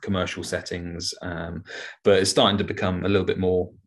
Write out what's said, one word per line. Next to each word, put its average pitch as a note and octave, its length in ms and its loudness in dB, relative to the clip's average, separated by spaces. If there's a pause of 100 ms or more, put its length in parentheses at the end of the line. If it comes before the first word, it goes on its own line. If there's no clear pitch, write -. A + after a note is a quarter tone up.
commercial F2+ 420 -2
settings, F2 680 -6 (100)
um, E2+ 420 -8 (400)
but G2 160 8
it's G2 100 2
starting G2+ 280 4
to G2+ 60 0
become F2+ 400 -2
a F#2 40 0
little G2 180 2
bit - 120 0
more F#2 320 2 (160)